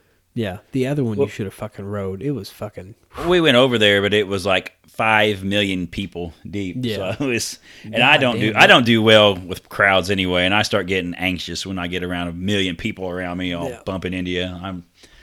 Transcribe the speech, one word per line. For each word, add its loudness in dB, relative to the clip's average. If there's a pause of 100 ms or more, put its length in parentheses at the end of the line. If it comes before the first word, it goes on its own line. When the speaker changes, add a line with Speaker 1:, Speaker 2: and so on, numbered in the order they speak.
(360)
Speaker 1:
Yeah, -6 (140)
the -2
other -2
one -2
Speaker 2:
Well, 0
Speaker 1:
you -12
should -8
have -10
fucking -12
rode. -6
It -6
was -8
fucking -14 (320)
Speaker 2:
we 4
went 4
over 6
there, 6
but 2
it 2
was -4
like 0 (160)
five 2
million 0
people -8 (180)
deep. -6
Speaker 1:
Yeah. -4
Speaker 2:
So -6
it -2
was, -4 (260)
and -14
Speaker 1:
God 2
Speaker 2:
I 4
don't 0
do, 0
Speaker 1:
damn, -2
Speaker 2:
I 2
Speaker 1:
that 10
Speaker 2:
don't 6
do 4
well 8
with -12
crowds 2
anyway, 0
and 2
I 2
start -2
getting -2
anxious -6
when -8
I -6
get -6
around -6
a -8
million -2
people -8
around -6
me -4
all -6
Speaker 1:
Yeah. -12
Speaker 2:
bumping -6
into -4
you. -2
I'm, -10 (380)